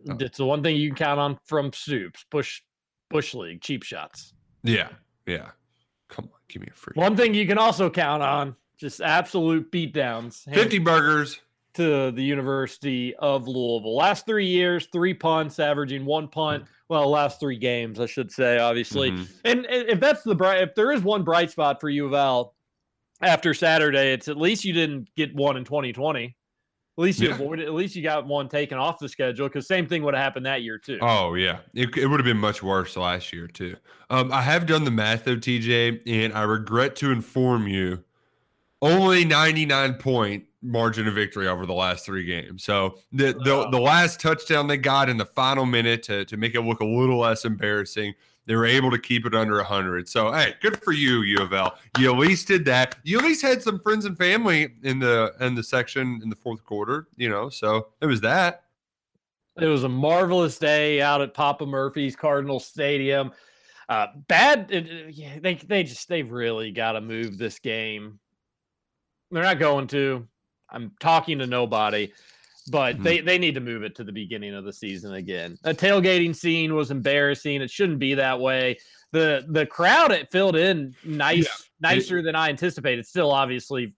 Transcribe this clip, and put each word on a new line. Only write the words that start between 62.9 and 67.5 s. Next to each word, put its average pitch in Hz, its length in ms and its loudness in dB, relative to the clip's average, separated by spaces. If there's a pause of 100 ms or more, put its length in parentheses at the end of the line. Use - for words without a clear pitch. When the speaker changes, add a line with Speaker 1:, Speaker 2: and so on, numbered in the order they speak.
Speaker 2:
Uh, 110 180 0 (200)
bad, 220 440 6
it, 170 160 -2
it, 160 260 -16
yeah, 147 260 -16
they, 180 160 -2
they 190 280 0
just, 123 240 -12
they've 151 240 -4
really 113 400 -4
gotta 113 300 -2
move 113 360 -8
this 107 220 -8